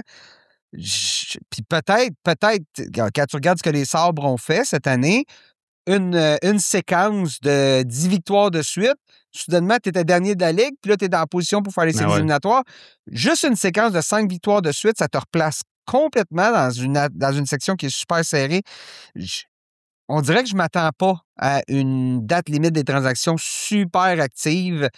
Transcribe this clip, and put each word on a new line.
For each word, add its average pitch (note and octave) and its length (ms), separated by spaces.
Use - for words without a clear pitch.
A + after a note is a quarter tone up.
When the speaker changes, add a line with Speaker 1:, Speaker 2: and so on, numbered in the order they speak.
Speaker 1:
Je, - 680
puis - 180
peut-être, G3 460
peut-être, F#3+ 400
quand, A2 180
quand C#3+ 120
tu C#3+ 100
regardes E3 220
ce - 60
que E3+ 60
les D3 160
Sabres E3 400
ont B2+ 120
fait E3+ 260
cette D3 240
année, C#3+ 380
une, F3+ 300
euh, D#3 280
une G3+ 160
séquence F#3+ 840
de C3+ 420
dix B2+ 240
victoires G3+ 440
de D#3+ 100
suite, A3+ 340
soudainement, F3 500
t'étais F3 220
dernier F3+ 300
de F3+ 60
la E3 120
Ligue, C4+ 280
puis G3 100
là, G#3 60
t'es F#3+ 120
dans F3 100
la D#3+ 80
position F3+ 340
pour G3 120
faire F3 120
les D#3+ 60
Speaker 2:
Ben A#2 80
Speaker 1:
séries G#2 120
Speaker 2:
ouais. G2+ 60
Speaker 1:
éliminatoires. D#3 460
Juste A3 320
une B3+ 140
séquence G#3 340
de F3 80
cinq G#3 300
victoires G3+ 320
de D#3 100
suite, A3 260
ça D#3+ 120
te - 80
replace D#3 440
complètement A3+ 680
dans C#3+ 200
une B2+ 240
a-, D3 140
dans C3+ 240
une C#3+ 120
section D3 300
qui D3+ 120
est B2+ 80
super E3 280
serrée. D#3 380
Je, - 260
on D3 140
dirait E3+ 220
que B3 60
je G3 60
m'attends E3 420
pas F#3+ 180
à C#3 300
une C3 580
date F3 240
limite D#3 240
des D#3 120
transactions C3+ 520
super F#3 840
active. D#3 760